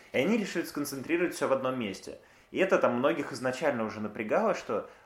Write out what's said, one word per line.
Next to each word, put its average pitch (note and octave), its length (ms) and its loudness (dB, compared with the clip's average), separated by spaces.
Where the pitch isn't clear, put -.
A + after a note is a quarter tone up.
И - 60 2
они F#3+ 200 4
решили F3+ 260 -2
сконцентрировать D3 720 -2
все C#3 120 -2
в C3 60 0
одном B2+ 260 0
месте. G2+ 400 -6
И D#3 60 -2
это F3+ 200 4
там A#2+ 180 4
многих C#3 360 0
изначально B2+ 520 0
уже G#2 160 -4
напрягало, C3+ 540 0
что, - 340 -4